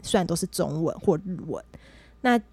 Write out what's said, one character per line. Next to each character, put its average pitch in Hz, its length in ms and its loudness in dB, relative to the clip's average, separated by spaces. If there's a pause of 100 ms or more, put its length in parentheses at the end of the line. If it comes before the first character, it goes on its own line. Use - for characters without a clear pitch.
虽 - 160 0
然 185 80 4
都 170 120 0
是 180 100 -2
中 156 360 -2
文 160 180 -2
或 170 180 4
日 185 180 -6 (120)
文。 139 140 -6 (600)
那 240 160 4 (120)